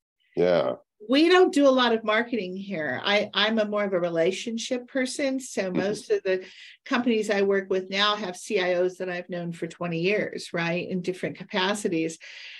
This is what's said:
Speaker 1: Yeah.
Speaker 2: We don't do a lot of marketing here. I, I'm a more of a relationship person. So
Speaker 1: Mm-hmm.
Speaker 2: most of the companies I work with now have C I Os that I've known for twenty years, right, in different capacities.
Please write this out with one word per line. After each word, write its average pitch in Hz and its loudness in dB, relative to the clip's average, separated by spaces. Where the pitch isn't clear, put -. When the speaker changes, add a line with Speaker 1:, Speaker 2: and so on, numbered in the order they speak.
Speaker 1:
Yeah. 82 4
Speaker 2:
We 302 6
don't 370 8
do 285 4
a 262 8
lot 247 4
of 220 -2
marketing 214 -2
here. 160 -6
I, 202 0
I'm 214 2
a 214 4
more 208 -2
of 190 -2
a 175 4
relationship 190 -2
person. 262 -2
So - -6
Speaker 1:
Mm-hmm. 180 -2
Speaker 2:
most 208 -2
of 202 0
the 185 0
companies 233 0
I 196 2
work 196 2
with 190 -2
now 202 0
have 208 -8
C 208 -2
I 180 2
Os 180 0
that 185 -6
I've 175 -8
known 175 -6
for 170 -8
twenty 170 -4
years, 190 -2
right, 170 -2
in 185 -4
different 175 -4
capacities. 185 -2